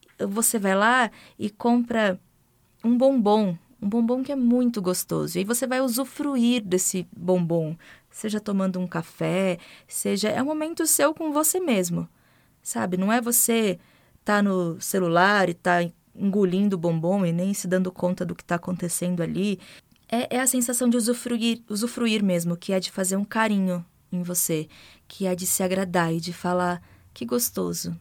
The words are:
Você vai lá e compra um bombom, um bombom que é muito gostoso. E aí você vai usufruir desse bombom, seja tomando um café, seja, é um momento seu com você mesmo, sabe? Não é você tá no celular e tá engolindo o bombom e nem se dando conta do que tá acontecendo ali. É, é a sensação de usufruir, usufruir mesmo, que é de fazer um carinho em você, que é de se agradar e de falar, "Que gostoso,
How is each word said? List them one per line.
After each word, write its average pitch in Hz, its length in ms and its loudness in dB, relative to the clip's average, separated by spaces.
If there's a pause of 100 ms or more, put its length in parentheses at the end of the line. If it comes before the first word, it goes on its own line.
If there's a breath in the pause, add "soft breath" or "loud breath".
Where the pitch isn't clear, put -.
(160)
Você 214 440 -2
vai 190 160 2
lá 226 340 4 (260 loud breath)
e 208 140 -6
compra 233 720 0 (640)
um 233 120 4
bombom, 214 640 4 (240)
um 202 60 -2
bombom 233 340 2
que 269 80 -6
é 285 60 -2
muito 240 440 4
gostoso. 165 560 -2
E - 40 0
aí 190 40 -2
você 240 220 -2
vai 254 140 0
usufruir 254 800 0
desse 185 540 -2
bombom, 170 600 0 (320 loud breath)
seja 214 300 -6
tomando 190 400 -2
um 180 80 -2
café, 170 720 -2 (300 loud breath)
seja, 202 400 -2
é 214 120 0
um 269 60 -2
momento 311 400 -2
seu 294 260 2
com 311 200 -4
você 311 260 0
mesmo, 180 500 0 (540 soft breath)
sabe? 196 340 -4
Não 190 160 2
é 247 80 2
você 226 600 0 (440 soft breath)
tá 208 180 2
no 185 380 0
celular 185 680 4
e 170 60 -4
tá 175 260 2 (340)
engolindo 196 640 2
o - 20 -6
bombom 170 480 0
e 165 60 0
nem 180 200 -2
se 190 160 -6
dando 185 240 0
conta 180 320 -4
do 170 100 -6
que - 100 -14
tá 180 100 -4
acontecendo 175 680 -4
ali. 180 380 -2 (480 loud breath)
É, 240 280 -2
é 247 40 0
a 262 60 0
sensação 254 420 0
de 233 80 4
usufruir, 233 720 -2
usufruir 220 560 -2
mesmo, 175 320 0
que 185 160 -6
é 190 80 0
de 185 100 -6
fazer 190 260 -2
um 202 80 -2
carinho 196 600 0 (260)
em 180 120 -4
você, 170 460 -2 (380 loud breath)
que - 200 -8
é 185 80 0
de 180 120 -6
se - 160 -2
agradar 185 500 0
e 165 80 -2
de 175 120 -8
falar, 180 480 -2 (320 soft breath)
"Que - 140 -10
gostoso, 175 760 -4